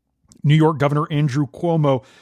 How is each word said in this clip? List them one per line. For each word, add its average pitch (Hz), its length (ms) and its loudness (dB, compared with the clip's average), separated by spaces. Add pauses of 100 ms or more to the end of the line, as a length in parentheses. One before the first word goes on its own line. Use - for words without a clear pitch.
(440)
New 147 100 2
York 156 240 2
Governor 143 340 -2
Andrew 147 360 -2
Cuomo 147 580 -2 (160)